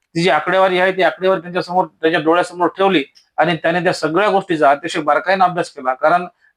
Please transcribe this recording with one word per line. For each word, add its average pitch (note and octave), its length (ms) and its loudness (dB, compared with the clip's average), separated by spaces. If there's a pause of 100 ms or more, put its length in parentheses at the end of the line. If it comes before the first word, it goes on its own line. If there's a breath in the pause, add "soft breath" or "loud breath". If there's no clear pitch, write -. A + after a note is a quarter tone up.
(140)
ती E3 80 -2
जी F3+ 80 2
आकडेवारी F3+ 500 2
आहे, F#3 120 0
ती F#3 100 -2
आकडेवारी F#3 380 0
त्यांच्यासमोर, F3 460 -4
त्यांच्या D#3+ 340 -2
डोळ्यासमोर F3 480 0
ठेवली F#3 360 0 (320 soft breath)
आणि D#3+ 200 0
त्याने E3+ 240 -2
त्या E3+ 120 0
सगळ्या F3 380 0
गोष्टीचा E3+ 400 2
अतिशय D3+ 300 -2
बारकाईने D3+ 440 0
अभ्यास E3+ 260 -2
केला. C3 240 -6
कारण D3+ 300 0 (320)